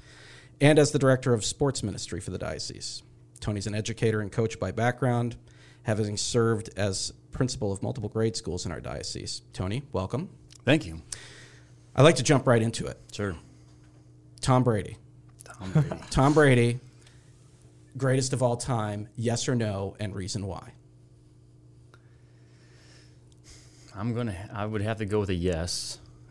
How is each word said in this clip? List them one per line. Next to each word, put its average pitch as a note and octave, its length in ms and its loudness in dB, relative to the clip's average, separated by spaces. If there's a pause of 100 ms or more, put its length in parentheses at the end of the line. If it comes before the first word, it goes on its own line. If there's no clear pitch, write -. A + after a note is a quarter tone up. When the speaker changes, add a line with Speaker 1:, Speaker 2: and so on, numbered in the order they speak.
(600)
Speaker 1:
and D3 200 8
as D3 120 6
the D3+ 60 0
director C3 380 4
of G#2 100 -2
sports - 380 -2
ministry F2 360 -6
for F#2 120 -8
the F2+ 80 -6
diocese. - 640 -10 (360)
Tony's G#2 280 -4
an G#2 80 -4
educator A2 460 0
and G2+ 100 -6
coach - 280 -2
by F#2+ 120 -4
background, A#2+ 640 0 (480)
having G#2 340 -2
served A2+ 580 0
as F#2+ 380 -4 (180)
principal A#2 400 -2
of G2 120 -6
multiple A2 260 -4
grade A2 260 0
schools - 300 -6
in F#2 60 -6
our C2+ 100 -8
diocese. - 600 -10 (100)
Tony, G2+ 380 -4
welcome. F#2+ 380 -4 (360)
Speaker 2:
Thank D#3 220 4
you. D#2+ 160 -12 (920)
Speaker 1:
I'd C3 80 8
like E3 120 8
to C3 80 -2
jump C3+ 240 2
right A#2 140 6
into A2 260 -2
it. C2 120 -12 (120)
Speaker 2:
Sure. G2+ 240 -4 (1040)
Speaker 1:
Tom B2+ 220 4
Brady. A2 340 0 (460)
Speaker 2:
Tom - 280 -14
Brady. D3+ 180 4 (120)
<laughs> - 100 -16
Speaker 1:
Tom C#3+ 220 4
Brady, B2+ 460 6 (1160)
greatest C3 360 0
of C3 100 0
all A#2+ 140 2
time, G#2+ 580 -4
yes A#2 340 -2
or C3 60 2
no, G2 440 -2
and G2+ 160 -6
reason G2 300 -6
why? F2 280 -10 (3250)
Speaker 2:
I'm A2+ 200 -4
gonna, A2+ 200 -4 (180)
I G#2 120 -4
would G#2+ 160 -4
have G#2+ 160 -2
to A2 80 -4
go G#2+ 140 0
with G2 100 0
a F#2+ 60 0
yes, F2 640 -2 (320)